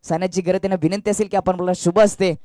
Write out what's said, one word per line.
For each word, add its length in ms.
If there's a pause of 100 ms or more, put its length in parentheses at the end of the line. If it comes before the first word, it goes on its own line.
सायनाथजी 400
गरत 220
यांना 180
विनंती 280
असेल 180
की 80
आपण 240
मला 160
शुभ 220
हस्ते 360 (100)